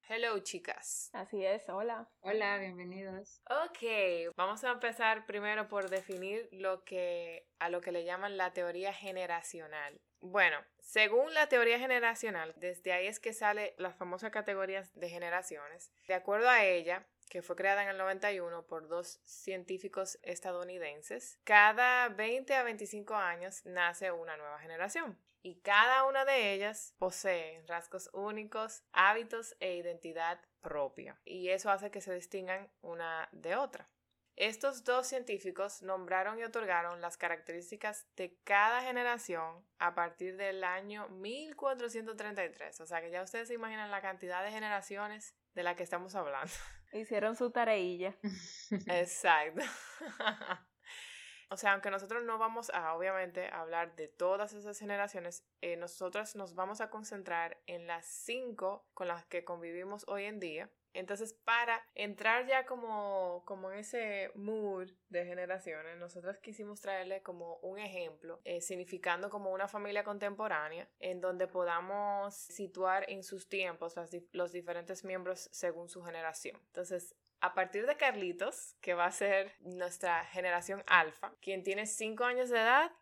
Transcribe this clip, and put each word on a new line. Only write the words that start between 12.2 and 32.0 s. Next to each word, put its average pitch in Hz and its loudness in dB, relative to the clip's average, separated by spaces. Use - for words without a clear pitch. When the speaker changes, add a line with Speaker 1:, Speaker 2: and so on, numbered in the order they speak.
Speaker 1:
desde 180 -2
ahí 180 2
es 214 -6
que 220 -4
sale 208 2
las 185 -4
famosas 185 -6
categorías 196 -2
de 170 -6
generaciones. 170 -4
De 185 2
acuerdo 202 4
a 233 10
ella, 175 4
que 175 -6
fue 175 -4
creada 196 4
en 196 0
el 190 -2
noventa 190 0
y 190 -2
uno 170 -6
por 156 -8
dos 175 -4
científicos 190 -6
estadounidenses, 180 -6
cada 240 10
veinte 233 0
a 262 6
veinticinco 214 -4
años 185 -2
nace 180 0
una 165 -6
nueva 147 -10
generación. 185 -4
Y 180 -12
cada 240 8
una 269 4
de 247 6
ellas 208 -4
posee 170 0
rasgos 170 -6
únicos, 214 -6
hábitos 220 4
e 180 0
identidad 170 -4
propia. - -4
Y 180 -4
eso 190 2
hace 196 2
que 196 -8